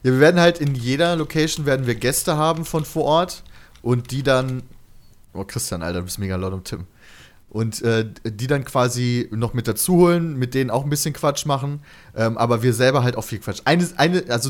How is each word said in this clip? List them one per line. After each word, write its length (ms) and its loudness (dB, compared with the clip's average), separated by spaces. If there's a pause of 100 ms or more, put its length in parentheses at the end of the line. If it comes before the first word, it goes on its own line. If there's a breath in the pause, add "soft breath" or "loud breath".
wir 160 4
werden 220 8
halt 180 4
in 160 0
jeder 400 0
Location 500 -2
werden 220 0
wir 80 0
Gäste 420 -2
haben 280 0
von 200 -4
vor 200 -4
Ort 380 0 (380 soft breath)
und 300 -2
die 120 -4
dann, 400 0 (720)
oh, 120 -8
Christian, 360 -6
Alter, 180 -4
du 60 -6
bist 140 -10
mega 160 -4
laut 180 -4
am 100 -8
Tippen. 220 -10 (640 soft breath)
Und, 320 -4
äh, 240 2 (180)
die 240 -6
dann 160 0
quasi 680 0
noch 220 -4
mit 140 -2
dazu 300 0
holen, 400 4
mit 160 -2
denen 160 0
auch 160 0
ein 40 -2
bisschen 240 -2
Quatsch 320 -2
machen, 360 -2 (340 soft breath)
ähm, 220 0
aber 260 2
wir 100 4
selber 300 4
halt 140 0
auch 80 -8
viel 140 -8
Quatsch. 260 -8
Eine, 200 4 (120)
eine, 320 2
also 200 0